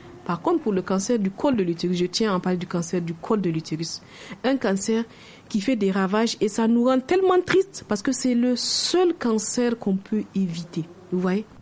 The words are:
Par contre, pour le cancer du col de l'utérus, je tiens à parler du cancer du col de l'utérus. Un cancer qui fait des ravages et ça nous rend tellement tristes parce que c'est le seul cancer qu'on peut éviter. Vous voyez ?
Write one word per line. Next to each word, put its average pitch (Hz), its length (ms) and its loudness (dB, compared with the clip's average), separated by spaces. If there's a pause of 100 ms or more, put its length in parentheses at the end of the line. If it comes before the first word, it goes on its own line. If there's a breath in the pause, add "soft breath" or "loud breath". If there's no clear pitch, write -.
(240 loud breath)
Par 170 180 -4
contre, 339 200 0
pour 220 100 -2
le 185 100 0
cancer 190 380 0
du 190 100 0
col 262 280 0
de 196 60 2
l'utérus, 175 340 -2
je 175 80 0
tiens 208 280 0
à 180 60 0
parler 180 180 0
du 180 100 -8
cancer 175 340 -4
du 170 120 -6
col 208 280 -2
de 180 80 0
l'utérus. 160 520 -4 (440 loud breath)
Un 262 100 2
cancer 220 480 0 (460 loud breath)
qui 220 100 -2
fait 262 160 0
des 196 160 2
ravages 202 480 0
et 208 80 2
ça 226 220 0
nous 233 160 4
rend 254 160 4
tellement 370 440 4
tristes - 440 0
parce 208 120 -2
que 269 120 0
c'est 247 200 0
le 240 220 2
seul 349 580 2
cancer 233 640 0
qu'on 196 200 0
peut 208 260 -2 (100)
éviter. 170 520 -2 (260)
Vous 185 80 0
voyez ? 185 260 0 (160)